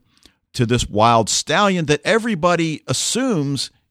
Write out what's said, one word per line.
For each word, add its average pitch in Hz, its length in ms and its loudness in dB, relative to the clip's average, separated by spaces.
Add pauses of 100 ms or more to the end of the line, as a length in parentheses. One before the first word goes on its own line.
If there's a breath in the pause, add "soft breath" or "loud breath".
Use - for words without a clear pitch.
(520 soft breath)
to 127 120 -2
this 120 240 0
wild 113 400 4
stallion 180 580 0
that 147 180 0
everybody 175 840 0
assumes 151 840 -2 (180)